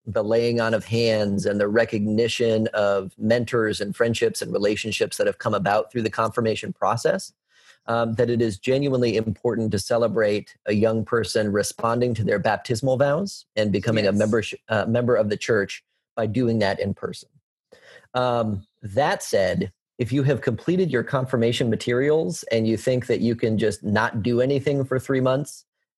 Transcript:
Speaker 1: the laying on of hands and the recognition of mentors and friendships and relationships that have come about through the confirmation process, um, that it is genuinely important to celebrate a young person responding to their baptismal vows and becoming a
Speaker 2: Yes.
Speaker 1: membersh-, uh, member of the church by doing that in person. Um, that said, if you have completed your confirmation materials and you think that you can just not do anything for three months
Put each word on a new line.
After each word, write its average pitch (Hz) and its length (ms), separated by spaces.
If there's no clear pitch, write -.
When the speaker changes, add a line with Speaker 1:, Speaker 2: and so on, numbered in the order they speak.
Speaker 1:
the 107 180
laying 117 380
on 113 120
of 107 120
hands 107 600
and 101 140
the 101 80
recognition 110 1000
of 101 500
mentors 110 640
and 104 120
friendships 117 480
and - 120
relationships 104 640
that 104 100
have 101 100
come 113 160
about 104 380
through 120 120
the 110 60
confirmation 110 640
process, 120 600
um, 117 280
that 117 160
it 117 120
is 110 160
genuinely 127 600
important 110 540
to 107 60
celebrate 107 800
a 104 80
young 110 300
person 107 480
responding 117 640
to 113 80
their 104 160
baptismal 120 580
vows 143 480
and 107 160
becoming 104 360
a 98 60
Speaker 2:
Yes. 101 80
Speaker 1:
membersh-, 107 340
uh, 107 180
member 120 280
of 107 140
the 104 80
church 101 460
by 113 120
doing 117 320
that 101 200
in 98 140
person. - 360
Um, 117 520
that 131 400
said, 92 500
if 117 120
you 139 120
have 135 180
completed 165 500
your 117 120
confirmation 120 680
materials 147 840
and 113 160
you 110 100
think 127 300
that 117 120
you 117 160
can 110 220
just 104 260
not 107 400
do 120 180
anything 139 440
for 131 120
three 131 240
months 131 440